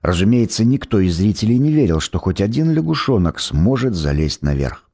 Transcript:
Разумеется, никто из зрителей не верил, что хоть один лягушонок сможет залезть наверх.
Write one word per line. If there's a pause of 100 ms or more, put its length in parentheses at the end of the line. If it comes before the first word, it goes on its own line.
Разумеется,
никто
из
зрителей
не
верил,
что
хоть
один
лягушонок
сможет
залезть
наверх.